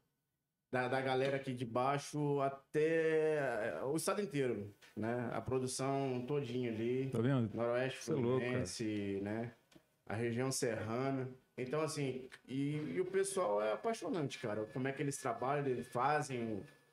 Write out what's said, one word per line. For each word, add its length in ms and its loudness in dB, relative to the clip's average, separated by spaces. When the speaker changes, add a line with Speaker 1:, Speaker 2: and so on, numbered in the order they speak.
Speaker 1:
da, 160 2
da 140 2
galera 340 2
aqui 160 -4
de 140 -4
baixo 760 0
até, 920 2
é, 60 -4
o 100 0
estado 280 0
inteiro, 520 0
né? 360 -2
A 80 -2
produção 880 0
todinha 460 -2
ali. 380 0
Speaker 2:
Tá 100 0
vendo? 340 4
Speaker 1:
Noroeste 460 0
Speaker 2:
Isso 120 -2
é 20 2
louco, 260 4
cara. 0 -
Speaker 1:
Fluminense, 560 -2
né? 300 -4
A 80 -4
região 360 0
serrana. 760 0
Então, 240 -2
assim, 440 -2
e, 280 -2
e 80 0
o 20 2
pessoal 580 0
é 120 0
apaixonante, 640 -2
cara. 340 -2
Como 160 0
é 40 0
que 100 -2
eles 160 -2
trabalham, 480 0
eles 220 0
fazem 760 0